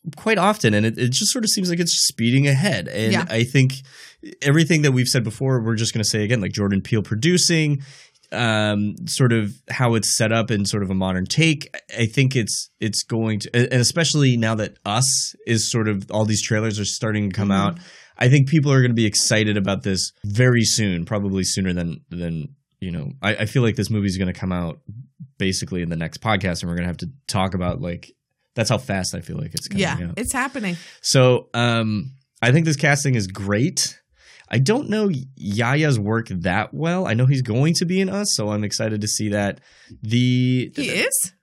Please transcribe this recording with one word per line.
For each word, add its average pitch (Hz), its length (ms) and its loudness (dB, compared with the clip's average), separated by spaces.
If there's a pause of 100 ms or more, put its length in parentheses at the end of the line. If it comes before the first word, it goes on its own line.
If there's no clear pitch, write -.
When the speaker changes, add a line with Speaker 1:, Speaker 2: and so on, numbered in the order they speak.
(160)
Speaker 1:
quite 214 220 0
often, 185 360 2
and 104 120 4
it, 113 120 0
it 123 140 2
just 202 200 0
sort 269 120 -2
of - 60 0
seems 185 180 0
like 175 120 -2
it's - 260 0
speeding 135 400 2
ahead. 135 420 2
And 110 240 0
Speaker 2:
Yeah. 170 160 0
Speaker 1:
I 117 160 0
think 131 300 4 (640)
everything 151 420 4
that 139 100 4
we've 127 160 2
said 120 160 2
before, 127 380 -2
we're 113 120 0
just 110 180 -2
gonna 110 120 -2
say 107 200 0
again, 113 160 0
like 92 120 -2
Jordan 101 280 0
Peele 107 220 -2
producing, 151 800 0 (480)
um, 107 640 0 (120)
sort 127 280 2
of 107 160 0 (180)
how 120 260 0
it's - 220 0
set 110 160 2
up 113 180 0
in 101 140 0
sort 101 180 -2
of 92 80 -4
a 95 40 0
modern 92 320 0
take. 156 420 2 (280)
I 117 100 0
think 131 280 2
it's, - 360 -4 (100)
it's 107 220 -4
going 110 380 -2
to, - 140 -10
and 123 280 2
especially 147 560 2
now 113 160 0
that 107 320 -6
Us 123 480 0 (120)
is 113 240 0
sort 110 180 0
of, 98 220 -4
all 107 140 0
these 107 180 0
trailers 107 380 -2
are 101 60 -2
starting 107 420 -2
to 92 80 -4
come 101 140 0
Speaker 2:
Mm-hmm. 98 260 2
Speaker 1:
out, - 20 -16 (380)
I 123 120 2
think 135 200 6
people 143 240 4
are 131 80 6
gonna 123 140 4
be 113 100 4
excited 107 540 2
about 98 240 0
this 95 300 -2 (120)
very 120 400 4
soon, 95 400 0
probably 98 400 -2
sooner 95 300 0
than, 85 340 -4
than, 85 460 -6 (260)
you 92 100 -6
know, 82 200 -8 (100)
I, 101 160 0
I 107 100 -2
feel 127 160 0
like 110 140 2
this 104 140 -2
movie 104 160 0
is 92 100 0
gonna 92 160 -2
come 92 200 -6
out 87 280 -6 (580)
basically 92 440 -4
in 85 80 -4
the 82 60 -4
next 82 260 -8
podcast, 95 400 -2
and 87 80 -6
we're 85 60 -4
gonna 87 120 -4
have 85 100 -6
to - 120 -10 (160)
talk 95 280 -2
about, 87 280 -4
like, 85 300 -10 (420)
that's 110 140 -2
how 110 100 2
fast 95 360 -4
I 90 60 -8
feel 82 180 -12
like 78 160 -10
it's - 140 -10
coming 196 140 -4
Speaker 2:
Yeah, 170 260 -4
Speaker 1:
out. 175 100 -8
Speaker 2:
it's 247 140 -6
happening. 247 440 -4 (240)
Speaker 1:
So, 127 540 4
um, 117 580 -2 (300)
I 117 100 6
think 165 140 4
this 151 100 0
casting 143 380 2
is 104 120 0
great. 101 720 -2 (520)
I 120 80 0
don't 214 320 0
know 214 180 2 (280)
Yaya's 117 640 0
work 110 300 -2
that 92 460 -2
well. 170 320 -2
I 107 80 -2
know 123 100 2
he's 135 160 4
going 127 380 2
to 185 80 0
be 185 140 0
in 190 100 0
Us, 202 240 -2
so 104 160 -2
I'm 104 140 -2
excited 107 360 -2
to 104 80 -4
see 107 220 -4
that. 101 300 -2 (420)
The 123 760 2
Speaker 2:
He 277 140 -2
is? 392 420 -2 (100)